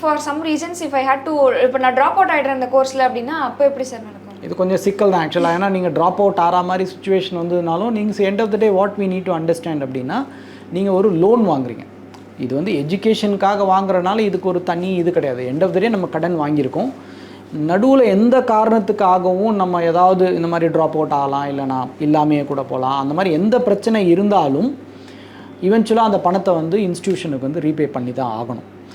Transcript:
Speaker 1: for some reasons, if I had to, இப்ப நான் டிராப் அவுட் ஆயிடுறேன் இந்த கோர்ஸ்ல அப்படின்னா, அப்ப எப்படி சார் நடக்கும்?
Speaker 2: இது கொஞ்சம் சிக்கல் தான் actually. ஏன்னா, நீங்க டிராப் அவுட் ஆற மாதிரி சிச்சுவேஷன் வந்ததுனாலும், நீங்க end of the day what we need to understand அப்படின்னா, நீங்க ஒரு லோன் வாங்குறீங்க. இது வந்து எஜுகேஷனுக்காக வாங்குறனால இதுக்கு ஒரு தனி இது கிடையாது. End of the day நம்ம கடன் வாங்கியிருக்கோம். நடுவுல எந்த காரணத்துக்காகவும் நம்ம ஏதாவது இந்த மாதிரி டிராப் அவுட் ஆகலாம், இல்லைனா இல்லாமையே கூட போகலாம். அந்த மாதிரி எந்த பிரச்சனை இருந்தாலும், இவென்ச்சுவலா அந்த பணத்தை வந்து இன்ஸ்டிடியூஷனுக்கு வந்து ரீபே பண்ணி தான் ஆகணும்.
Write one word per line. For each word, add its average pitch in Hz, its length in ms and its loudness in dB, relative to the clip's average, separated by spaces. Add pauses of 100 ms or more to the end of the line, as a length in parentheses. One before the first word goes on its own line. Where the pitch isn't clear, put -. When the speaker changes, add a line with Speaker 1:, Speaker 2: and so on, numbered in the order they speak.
Speaker 1:
for 311 160 0
some 302 300 -6
reasons, 330 420 -6
if - 20 -12
I 269 140 -2
had 269 180 0
to, 269 400 2
இப்ப 254 160 2
நான் 254 160 2
டிராப் 269 200 2
அவுட் 381 160 2
ஆயிடுறேன் 277 240 0
இந்த 254 120 -4
கோர்ஸ்ல 262 320 0
அப்படின்னா, 254 420 -2
அப்ப 262 240 -2
எப்படி 277 200 0
சார் 233 160 -12
நடக்கும்? - 420 -18
Speaker 2:
இது 170 120 -8
கொஞ்சம் 185 220 0
சிக்கல் 202 340 2
தான் 165 180 2
actually. 170 340 0
ஏன்னா, 196 80 2
நீங்க 185 180 0
டிராப் 175 320 0
அவுட் 196 180 2
ஆற 180 240 2
மாதிரி 185 280 -2
சிச்சுவேஷன் 190 440 -2
வந்ததுனாலும், 175 560 -2
நீங்க 208 400 -2
end 202 100 -2
of 220 120 -2
the 214 40 0
day 214 140 2
what 196 280 2
we 202 40 -2
need 185 200 -2
to 175 160 -2
understand 165 380 -2
அப்படின்னா, 135 480 -6 (480)
நீங்க 190 200 0
ஒரு 196 180 4
லோன் 196 380 4
வாங்குறீங்க. 127 360 -4 (540)
இது 127 160 -4
வந்து 175 180 -2
எஜுகேஷனுக்காக 202 960 0
வாங்குறனால 190 520 0
இதுக்கு 190 300 0
ஒரு 180 140 -2
தனி 180 320 -4
இது 175 160 0
கிடையாது. 131 420 -2
End 156 100 0
of 185 120 0
the 180 60 2
day 214 80 2
நம்ம 196 180 -2
கடன் 165 340 -2
வாங்கியிருக்கோம். 147 500 -2 (800)
நடுவுல 247 360 4
எந்த 226 360 4
காரணத்துக்காகவும் 208 1120 2
நம்ம 180 300 0
ஏதாவது 180 520 4
இந்த 170 140 -2
மாதிரி 170 220 0
டிராப் 156 240 0
அவுட் 151 180 -2
ஆகலாம், 139 360 -2
இல்லைனா 135 560 -4
இல்லாமையே 151 400 4
கூட 139 180 -4
போகலாம். 131 380 -2
அந்த 139 140 -4
மாதிரி 180 200 0
எந்த 214 260 2
பிரச்சனை 208 480 0
இருந்தாலும், 185 680 2 (840)
இவென்ச்சுவலா 220 340 2
அந்த 202 240 2
பணத்தை 185 340 2
வந்து 165 240 0
இன்ஸ்டிடியூஷனுக்கு 175 640 -2
வந்து 143 200 -4
ரீபே 151 260 -2
பண்ணி 123 260 -6
தான் 123 180 -4 (100)
ஆகணும். - 540 -12